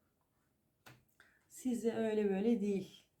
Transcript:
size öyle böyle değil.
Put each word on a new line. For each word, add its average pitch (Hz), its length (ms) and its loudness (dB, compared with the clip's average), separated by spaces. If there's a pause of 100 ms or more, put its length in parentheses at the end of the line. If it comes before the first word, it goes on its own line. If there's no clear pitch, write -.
(1500)
size 226 440 -2
öyle 214 360 0
böyle 196 320 2
değil. 202 420 -4 (160)